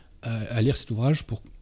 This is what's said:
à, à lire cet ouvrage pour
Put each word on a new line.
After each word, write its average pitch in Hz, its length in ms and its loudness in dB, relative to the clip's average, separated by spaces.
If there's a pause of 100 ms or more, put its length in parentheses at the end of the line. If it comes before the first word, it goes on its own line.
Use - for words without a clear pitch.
(220)
à, 113 160 -4
à 110 240 -2
lire 135 160 4
cet - 120 -8
ouvrage 123 340 2
pour - 200 -8 (180)